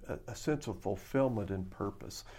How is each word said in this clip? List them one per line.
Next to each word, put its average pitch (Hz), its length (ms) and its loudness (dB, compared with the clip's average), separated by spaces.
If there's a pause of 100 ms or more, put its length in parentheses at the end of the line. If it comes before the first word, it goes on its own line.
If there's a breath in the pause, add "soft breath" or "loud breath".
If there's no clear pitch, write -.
a, - 180 -2
a 104 80 -6
sense - 320 2
of 95 140 -2
fulfillment 107 680 2
and 95 220 0
purpose. - 540 -4 (140)